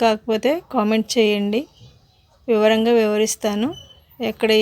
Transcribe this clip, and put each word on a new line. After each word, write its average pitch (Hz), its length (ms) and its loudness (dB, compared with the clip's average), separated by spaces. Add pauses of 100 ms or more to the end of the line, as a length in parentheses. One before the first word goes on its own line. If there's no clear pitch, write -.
కాకపోతే 220 480 0 (200)
కామెంట్ 220 440 0
చేయండి, 208 440 0 (880)
వివరంగా 220 520 2
వివరిస్తాను 214 680 -2 (640)
ఎక్కడ 220 200 -2 (120)